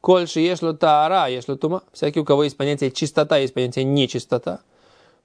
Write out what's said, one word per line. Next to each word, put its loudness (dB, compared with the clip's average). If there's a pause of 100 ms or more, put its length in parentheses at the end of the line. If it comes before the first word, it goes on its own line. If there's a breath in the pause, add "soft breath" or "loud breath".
«Коль 4
ши -4
ешло 0
таара, 2
ешло -6
тума». -4 (100)
Всякий, -4
у -2
кого 4
есть -4
понятие -2
«чистота», 0
есть 0
понятие -2
«нечистота». -2 (640 soft breath)